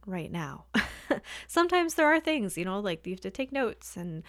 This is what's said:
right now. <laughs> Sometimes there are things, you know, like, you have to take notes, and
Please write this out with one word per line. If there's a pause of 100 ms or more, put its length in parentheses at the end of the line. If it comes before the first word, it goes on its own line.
right
now. (420)
<laughs> (280)
Sometimes
there
are
things,
you
know,
like,
you
have
to
take
notes,
and